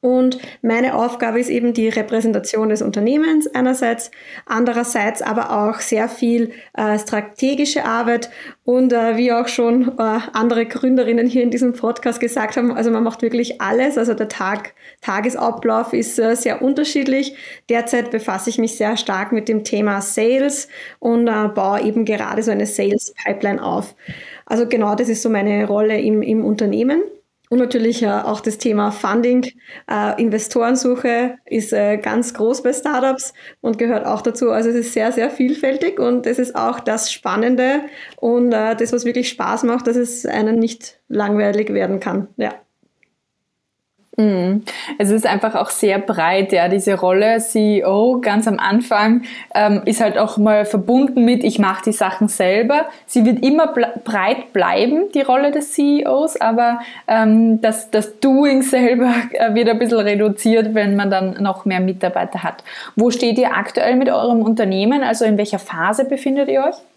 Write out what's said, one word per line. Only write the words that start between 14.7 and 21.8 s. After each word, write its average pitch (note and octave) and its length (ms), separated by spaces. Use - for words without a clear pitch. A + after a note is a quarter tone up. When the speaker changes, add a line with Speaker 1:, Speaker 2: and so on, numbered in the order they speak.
Speaker 1:
Tagesablauf A3+ 920
ist, A3+ 260
äh, A3+ 160
sehr A#3+ 280
unterschiedlich. C#4 720
Derzeit A#3 420
befasse G#3+ 400
ich A3+ 80
mich A3+ 180
sehr G#3+ 200
stark G3+ 340
mit G#3+ 180
dem A3 140
Thema G#3 380
Sales C4 680
und, A#3 300
äh, G#3+ 180
baue G3+ 340